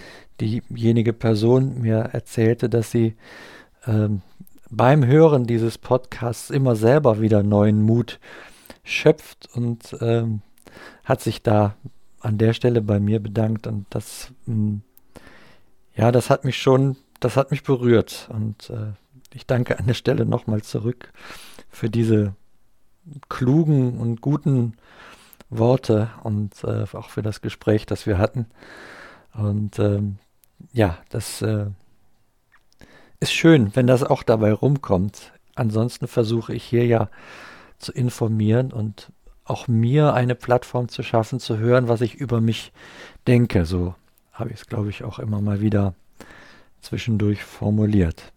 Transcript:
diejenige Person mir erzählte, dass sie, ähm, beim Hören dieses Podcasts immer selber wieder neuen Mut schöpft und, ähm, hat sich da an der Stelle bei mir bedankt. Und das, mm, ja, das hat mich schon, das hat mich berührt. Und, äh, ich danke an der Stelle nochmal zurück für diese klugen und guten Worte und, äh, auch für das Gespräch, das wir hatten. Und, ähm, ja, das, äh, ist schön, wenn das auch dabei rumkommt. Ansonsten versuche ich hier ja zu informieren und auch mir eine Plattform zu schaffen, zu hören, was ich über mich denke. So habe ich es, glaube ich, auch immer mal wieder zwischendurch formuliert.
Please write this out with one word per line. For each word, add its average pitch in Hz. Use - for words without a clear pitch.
diejenige 117
Person 120
mir 110
erzählte, 117
dass 113
sie, 113
ähm, 107
beim 123
Hören 147
dieses 113
Podcasts -
immer 135
selber 117
wieder 107
neuen 104
Mut 117
schöpft -
und, 120
ähm, 113
hat -
sich -
da 104
an 107
der 110
Stelle 120
bei 104
mir 104
bedankt. 110
Und 104
das, -
mm, 104
ja, 113
das 123
hat 139
mich 131
schon, 135
das 123
hat 135
mich 143
berührt. 120
Und, 107
äh, 107
ich -
danke 127
an 95
der 123
Stelle 127
nochmal 110
zurück 117
für -
diese 107
klugen 131
und 117
guten 135
Worte 113
und, 104
äh, 110
auch -
für 110
das 107
Gespräch, -
das -
wir 101
hatten. 110
Und, 104
ähm, 101
ja, 101
das, -
äh, 107
ist -
schön, 147
wenn 127
das 123
auch 139
dabei 107
rumkommt. 104
Ansonsten 113
versuche 113
ich 113
hier 120
ja 113
zu -
informieren 117
und 107
auch -
mir 123
eine 123
Plattform 123
zu -
schaffen, 113
zu 113
hören, 120
was 117
ich 120
über 120
mich 113
denke. 120
So 87
habe -
ich 107
es, -
glaube 104
ich, 120
auch 120
immer 107
mal 101
wieder 101
zwischendurch 104
formuliert. 104